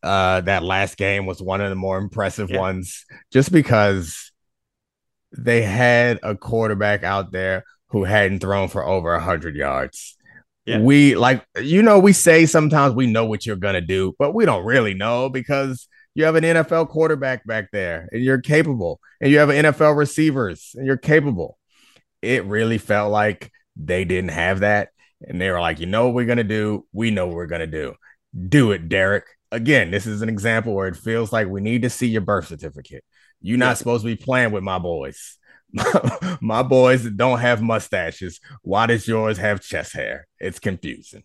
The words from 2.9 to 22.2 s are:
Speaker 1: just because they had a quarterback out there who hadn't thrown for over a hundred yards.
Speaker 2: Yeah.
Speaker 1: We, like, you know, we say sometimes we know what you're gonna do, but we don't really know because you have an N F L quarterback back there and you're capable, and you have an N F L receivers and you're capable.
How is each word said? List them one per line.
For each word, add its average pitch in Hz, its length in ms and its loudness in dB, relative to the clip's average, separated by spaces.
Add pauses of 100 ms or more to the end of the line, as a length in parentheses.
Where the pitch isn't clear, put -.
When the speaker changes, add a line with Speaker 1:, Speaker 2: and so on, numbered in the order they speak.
Speaker 1:
just 139 200 2
because 104 800 2 (1000)
they 120 320 2
had 120 580 2
a 104 140 -4
quarterback 104 680 -2
out 95 280 -4
there 92 320 -4 (240)
who 101 160 -2
hadn't 98 360 2
thrown 98 280 -2
for 87 180 -6
over 85 300 -2
a 82 40 0
hundred 82 360 -6
yards. 67 600 -6 (500)
Speaker 2:
Yeah. 113 140 -2
Speaker 1:
We, 139 360 8
like, 120 280 2 (160)
you 156 220 2
know, 220 160 8
we 196 160 8
say 165 320 6
sometimes 147 480 4
we 127 140 0
know 113 180 2
what 107 220 -6
you're 107 80 -4
gonna 95 260 -2
do, 92 380 -2
but 147 160 0
we 226 100 4
don't 101 200 2
really 113 280 2
know 120 360 -2
because 131 580 -6 (260)
you 156 120 0
have 160 100 2
an 160 100 4
N 165 120 4
F 160 140 0
L 165 140 2
quarterback 147 600 -2
back 110 260 -6
there 87 400 -6
and 117 120 -4
you're 131 180 2
capable, 143 580 0 (200)
and 139 120 2
you 147 80 8
have 147 100 6
an 139 60 2
N 151 100 4
F 147 160 2
L 151 120 6
receivers 139 840 -2
and 131 100 -10
you're 135 120 0
capable. 143 600 0 (640)